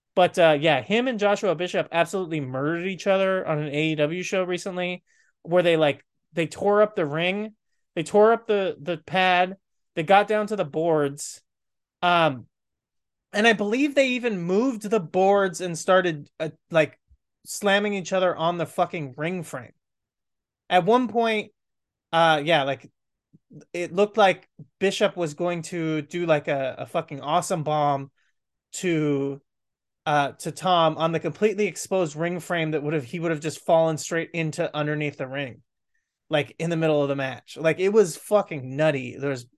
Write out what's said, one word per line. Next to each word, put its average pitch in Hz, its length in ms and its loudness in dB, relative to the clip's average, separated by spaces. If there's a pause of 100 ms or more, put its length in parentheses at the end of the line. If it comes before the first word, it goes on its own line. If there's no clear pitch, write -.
(140)
but, 180 240 2
uh, 160 220 6
yeah, 147 220 2
him 233 260 0
and 233 100 -4
Joshua 202 360 0
Bishop 175 360 -4
absolutely 165 500 -2
murdered 143 460 -4
each 190 200 -8
other 190 400 2
on 151 120 -2
an 147 160 -6
A 151 160 0
E 156 40 -2
W 151 280 -2
show 185 220 -2
recently, 180 580 -6 (400)
where 170 200 2
they, 170 140 4
like, 147 280 2 (300)
they 165 120 -2
tore 208 360 2
up 208 120 2
the 175 120 0
ring, 185 480 -4 (400)
they 170 80 -2
tore 208 300 6
up 220 140 0
the, 196 340 0
the 160 180 -6
pad, 185 580 2 (380)
they 170 80 -4
got 202 260 4
down 214 200 0
to 214 80 -4
the 190 80 -2
boards, 151 760 -2 (640)
um, 160 440 2 (840)
and 208 140 0
I 226 80 6
believe 254 400 -2
they 269 140 4
even 233 320 -4
moved 208 420 0
the 214 180 -2
boards 190 600 2
and 175 180 -6
started, 180 500 2 (100)
uh, 156 120 -6 (200)
like, 156 280 0 (480)
slamming 202 480 0
each 190 180 -6
other 185 240 2
on 170 220 0
the 156 80 -2
fucking 165 500 -4
ring 170 260 -6
frame. 127 300 -14 (960)
At 180 160 4
one 233 240 2
point, 220 440 0 (600)
uh, 165 320 4
yeah, 151 200 2
like, 135 260 -4 (840)
it 170 220 -8
looked 208 240 2
like 190 280 4 (320)
Bishop 196 380 0
was 170 160 -4
going 175 300 -4
to 160 400 -4
do, 175 240 -6
like, 151 220 2
a, 135 300 -4
a 131 80 -10
fucking 160 360 -6
awesome 165 400 -2
bomb 143 480 0 (640)
to, 147 640 -2 (640)
uh, 143 280 2
to - 200 -10
Tom 165 460 2
on 165 140 0
the 160 80 -2
completely 202 460 0
exposed 170 500 -4
ring 170 240 -4
frame 160 320 -2
that 143 100 -2
would 147 100 -4
have, 151 120 -2
he 170 140 -10
would 165 120 -2
have 151 100 -2
just 151 240 -8
fallen 165 320 2
straight 165 360 -6
into 160 440 -4
underneath 147 400 -4
the 135 100 -8
ring, 131 360 -10 (680)
like, - 300 -2
in 165 100 -4
the 170 80 -2
middle 156 240 2
of 139 80 0
the 139 80 -2
match. 135 420 -8
Like, 160 220 0
it 185 80 0
was 202 300 2
fucking 147 580 -4
nutty. 143 420 0
There 139 120 -4
was, 123 160 -6 (120)